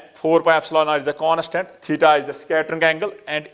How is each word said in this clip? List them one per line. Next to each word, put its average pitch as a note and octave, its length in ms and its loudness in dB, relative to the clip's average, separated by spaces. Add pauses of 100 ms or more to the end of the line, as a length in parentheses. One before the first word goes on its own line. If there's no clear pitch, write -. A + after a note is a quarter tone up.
(160)
four D#3+ 260 2
pi D#3+ 160 4
epsilon D#3 300 0
naught D3+ 120 0
is C3 60 -10
the C#3+ 80 -2
constant, E3 560 -4 (100)
theta D3+ 360 4
is C#3 100 -4
the C3+ 80 -10
scattering D#3+ 480 -4
angle, D#3+ 320 -2 (120)
and D3+ 280 -8